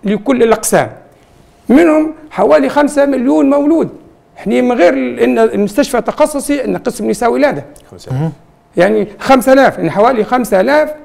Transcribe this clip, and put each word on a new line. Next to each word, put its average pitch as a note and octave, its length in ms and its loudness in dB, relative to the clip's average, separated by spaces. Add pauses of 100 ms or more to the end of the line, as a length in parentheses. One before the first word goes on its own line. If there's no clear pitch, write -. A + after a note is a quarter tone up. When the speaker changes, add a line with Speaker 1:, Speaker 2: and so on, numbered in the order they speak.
Speaker 1:
لكل G#3+ 380 -2
الأقسام، G#3+ 500 0 (760)
منهم D#4 460 2 (160)
حوالي C4+ 380 2
خمسة C#4 380 0
مليون C#4 440 0
مولود. C#4+ 380 0 (500)
احنا A#3+ 220 -2
من B3 120 0
غير C4+ 220 2
ال-، B3 260 -6
إن A#3+ 180 0
المستشفى A3+ 640 0
تخصصي C#4+ 640 -2
إن F#3 120 -4
قسم A3 340 -6
نساء A#3 220 -2
ولادة. B3+ 320 -2 (460)
Speaker 2:
أها. D3+ 220 -4 (440)
Speaker 1:
يعني G3+ 320 2 (100)
خمسة C4 340 2
آلاف، C4 260 2
يعني E3 120 -2
حوالي G#3+ 340 0
خمسة A3 360 -2
آلاف D4 340 0 (100)